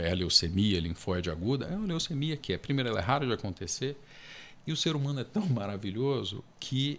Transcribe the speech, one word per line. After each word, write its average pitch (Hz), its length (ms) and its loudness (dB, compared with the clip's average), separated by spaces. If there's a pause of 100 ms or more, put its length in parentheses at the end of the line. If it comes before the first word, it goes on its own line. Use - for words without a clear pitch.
é 85 80 2
a 90 40 4
leucemia 90 680 4
linfóide 85 500 -2
aguda, 110 360 0
é 180 100 -4
uma 214 100 -2
leucemia 160 500 -2
que - 160 -4
é, 87 60 0
primeiro, 135 320 0
ela 107 100 0
é - 20 0
rara 135 240 2
de 120 60 2
acontecer, 107 640 -4 (720)
e 156 60 -2
o 156 40 0
ser 160 200 2
humano 139 240 0
é 117 40 -2
tão 208 220 0
maravilhoso 107 960 0 (160)
que 139 400 0